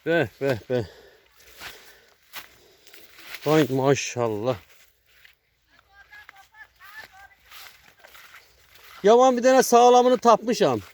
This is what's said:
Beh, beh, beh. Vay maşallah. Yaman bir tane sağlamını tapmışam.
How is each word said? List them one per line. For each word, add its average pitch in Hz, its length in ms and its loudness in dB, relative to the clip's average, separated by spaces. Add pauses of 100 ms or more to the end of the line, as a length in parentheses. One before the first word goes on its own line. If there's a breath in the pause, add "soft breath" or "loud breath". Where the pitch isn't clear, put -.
Beh, 156 220 -2 (140)
beh, 135 160 -4 (120)
beh. 123 140 -4 (2500 soft breath)
Vay 151 240 2
maşallah. 123 880 -4 (4000)
Yaman 240 340 4
bir 233 60 -6
tane 262 200 4
sağlamını 247 540 4
tapmışam. 214 600 0 (140)